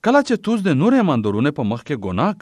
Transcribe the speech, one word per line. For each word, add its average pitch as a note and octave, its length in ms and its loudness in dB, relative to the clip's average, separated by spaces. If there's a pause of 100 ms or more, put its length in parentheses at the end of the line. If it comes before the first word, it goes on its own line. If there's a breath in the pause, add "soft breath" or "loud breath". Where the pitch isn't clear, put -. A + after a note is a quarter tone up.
کله C4 180 4
چې - 260 -2
توس G#3+ 180 -2
د D3+ 140 2
نور B3 180 4
ایماندارونو B2+ 640 0
په A2 100 -2
مخ A#2 160 -8
کې B2 180 -6
ګناه A#2 380 -2